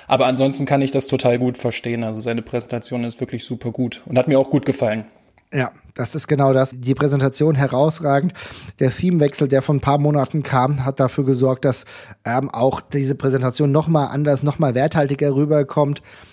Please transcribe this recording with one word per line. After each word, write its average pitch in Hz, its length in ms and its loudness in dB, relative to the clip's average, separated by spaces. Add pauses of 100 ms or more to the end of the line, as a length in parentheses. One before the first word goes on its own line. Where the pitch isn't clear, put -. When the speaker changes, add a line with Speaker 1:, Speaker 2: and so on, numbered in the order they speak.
Speaker 1:
Aber 131 200 2
ansonsten 135 400 0
kann 139 160 2
ich 135 100 -2
das 135 160 -2
total 123 320 0
gut 123 180 -2
verstehen. 117 460 -4
Also 110 160 -6
seine 117 220 -4
Präsentation 120 640 -6
ist 117 160 -8
wirklich 120 240 -8
super 120 260 -8
gut 123 340 -4
und 123 120 -4
hat 123 100 2
mir 143 100 4
auch 135 120 2
gut 135 160 0
gefallen. 110 400 -2 (480)
Speaker 2:
Ja, 131 180 -2 (220)
das - 220 -6
ist 147 120 -6
genau 139 240 4
das. 131 300 2
Die 131 140 0
Präsentation 143 600 2
herausragend. 139 800 2 (460)
Der 131 120 2
Themewechsel, 156 560 2
der 135 140 2
vor 147 140 0
ein 135 40 0
paar 143 200 2
Monaten 147 440 0
kam, 131 400 0
hat 135 160 -2
dafür 135 240 0
gesorgt, 131 400 2
dass, 131 220 0 (400)
ähm, 127 240 -2
auch 131 320 0
diese 139 340 -2
Präsentation 135 560 0
noch 151 160 2
mal 151 200 2
anders, 147 360 0
noch 143 160 -2
mal 135 160 2
werthaltiger 143 580 0
rüberkommt. 147 680 0 (320)